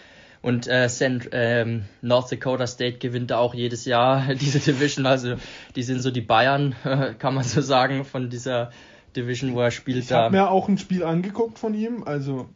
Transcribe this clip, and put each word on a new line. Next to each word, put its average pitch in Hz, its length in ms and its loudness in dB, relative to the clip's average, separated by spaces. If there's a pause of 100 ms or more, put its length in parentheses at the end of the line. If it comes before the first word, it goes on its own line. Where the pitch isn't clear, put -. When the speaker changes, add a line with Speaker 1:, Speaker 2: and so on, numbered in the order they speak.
(420)
Speaker 1:
und, 120 260 -2
äh, 123 200 4
Cent-, 127 440 -2
ähm, 117 540 0 (160)
North 123 300 2
Dakota 127 360 -2
State 123 300 -6
gewinnt 123 340 -4
da 117 60 0
auch 120 160 2
jedes 120 320 -4
Jahr 131 480 2
<laughs> - 20 0
diese 139 240 2
Division, 143 460 0
also 123 300 2 (420)
die 127 60 -4
sind 123 180 -2
so 127 100 0
die 123 100 -4
Bayern, 131 640 2
<laughs> 135 360 0
kann 135 140 -2
man 131 120 -2
so 120 160 0
sagen, 135 420 2
von 127 260 -6
dieser 123 420 -4 (440)
Division, 123 400 -4
wo 123 60 0
er 120 100 4
spielt 127 260 -4
Speaker 2:
Ich 123 140 -4
hab 117 140 4
Speaker 1:
da. 117 40 2
Speaker 2:
mir 190 220 4
auch 190 160 2
ein 196 100 2
Spiel 180 260 -2
angeguckt 196 540 -2
von 220 160 -2
ihm, 220 300 -4
also 139 520 -4